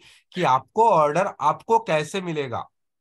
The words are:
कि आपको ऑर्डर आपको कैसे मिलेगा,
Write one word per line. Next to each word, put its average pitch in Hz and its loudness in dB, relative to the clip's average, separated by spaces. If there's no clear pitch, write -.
कि 180 -6
आपको 208 2
ऑर्डर 160 2
आपको 156 0
कैसे 165 -2
मिलेगा, 143 -8